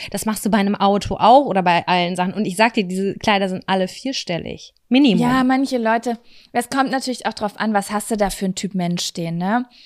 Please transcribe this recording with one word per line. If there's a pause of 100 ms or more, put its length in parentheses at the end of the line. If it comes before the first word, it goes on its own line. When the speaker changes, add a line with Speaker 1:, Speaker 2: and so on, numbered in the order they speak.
(100)
Speaker 1:
Das
machst
du
bei
einem
Auto
auch
oder
bei
allen
Sachen.
Und
ich
sag
dir,
diese
Kleider
sind
alle
vierstellig. (140)
Minimum.
Speaker 2:
Ja,
manche
Leute, (340)
es
kommt
natürlich
auch
drauf
an,
was
hast
du
da
für
einen
Typ
Mensch
stehen,
ne? (220)